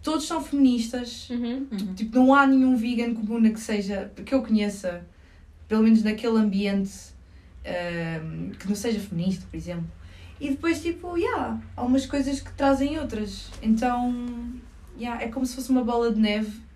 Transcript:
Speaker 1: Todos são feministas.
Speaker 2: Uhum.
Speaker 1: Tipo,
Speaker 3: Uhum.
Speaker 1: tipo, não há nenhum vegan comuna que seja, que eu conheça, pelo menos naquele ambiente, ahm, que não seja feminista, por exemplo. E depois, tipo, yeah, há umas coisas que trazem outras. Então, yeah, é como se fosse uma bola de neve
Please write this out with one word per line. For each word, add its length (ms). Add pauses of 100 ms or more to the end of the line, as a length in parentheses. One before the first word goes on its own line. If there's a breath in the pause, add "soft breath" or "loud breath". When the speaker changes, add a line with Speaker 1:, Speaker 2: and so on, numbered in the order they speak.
Speaker 1:
Todos 240
são 160
feministas. 880
Speaker 2:
Uhum. 340
Speaker 1:
Tipo, 180
Speaker 3:
Uhum. 120
Speaker 1:
tipo, 240
não 140
há 120
nenhum 300
vegan 400
comuna 340
que 100
seja, 520 (120)
que 120
eu 80
conheça, 600 (640 soft breath)
pelo 140
menos 220
naquele 340
ambiente, 540 (760 soft breath)
ahm, 880
que 160
não 80
seja 240
feminista, 500
por 80
exemplo. 300 (520 loud breath)
E 120
depois, 320
tipo, 340
yeah, 420 (160)
há 80
umas 220
coisas 340
que 140
trazem 460
outras. 500 (140)
Então, 500 (840)
yeah, 280
é 60
como 140
se 120
fosse 160
uma 120
bola 300
de 60
neve 320 (240)